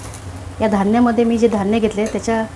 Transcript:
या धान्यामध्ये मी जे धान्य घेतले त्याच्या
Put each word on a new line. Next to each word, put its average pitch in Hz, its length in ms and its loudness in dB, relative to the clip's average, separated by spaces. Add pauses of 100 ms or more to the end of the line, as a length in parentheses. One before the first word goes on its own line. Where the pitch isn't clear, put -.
(600)
या 220 60 2
धान्यामध्ये 214 560 4
मी 226 140 2
जे 226 100 4
धान्य 214 320 0
घेतले 208 260 0
त्याच्या 220 400 -2 (100)